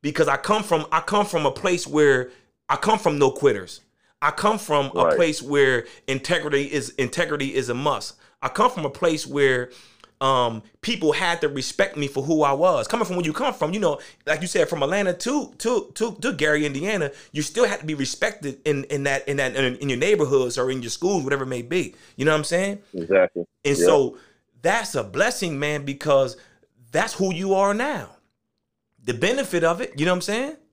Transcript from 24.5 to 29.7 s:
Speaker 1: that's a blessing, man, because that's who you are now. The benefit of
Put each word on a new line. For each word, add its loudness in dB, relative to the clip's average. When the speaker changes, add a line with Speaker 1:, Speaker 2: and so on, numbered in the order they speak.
Speaker 1:
that's 0
a -2
blessing, -2
man, -4
because 2
that's -2
who 0
you 0
are 4
now. -4
The -4
benefit 0
of 2